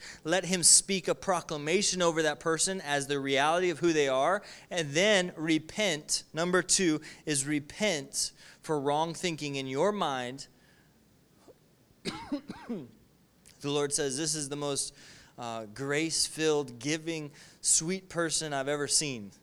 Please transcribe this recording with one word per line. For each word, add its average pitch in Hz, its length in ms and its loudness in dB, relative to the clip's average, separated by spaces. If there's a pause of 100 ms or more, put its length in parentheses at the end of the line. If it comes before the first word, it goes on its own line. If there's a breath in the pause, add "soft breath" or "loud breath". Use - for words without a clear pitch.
(240 loud breath)
Let 175 200 0
him 175 180 -2
speak - 460 6
a 165 60 4
proclamation 175 880 0
over 165 200 4
that 151 160 2
person 170 440 0
as 143 240 0
the 143 120 0
reality 147 520 2
of 147 80 -4
who 170 140 2
they 147 160 4
are, 151 340 2 (280 loud breath)
and 160 220 -2
then 180 440 4
repent. 156 960 0
Number 175 300 2
two 165 380 4 (240 loud breath)
is 139 220 0
repent 151 880 -2 (280 loud breath)
for 151 180 0
wrong 151 360 0
thinking 147 420 -4
in 135 100 -4
your 143 240 2
mind. 135 560 -4 (1600 soft breath)
<coughs> 294 840 -10 (720)
The 143 100 -6
Lord 143 240 0
says, 139 240 -2
"This 156 160 -2
is 143 160 -6
the 143 60 -6
most, 143 360 -4 (460 loud breath)
uh, 113 260 -8
grace-filled, 143 1160 -2
giving, 156 540 -6 (300 loud breath)
sweet - 480 0
person 160 420 -2
I've 135 160 -2
ever 147 180 0
seen." 123 460 -2 (100)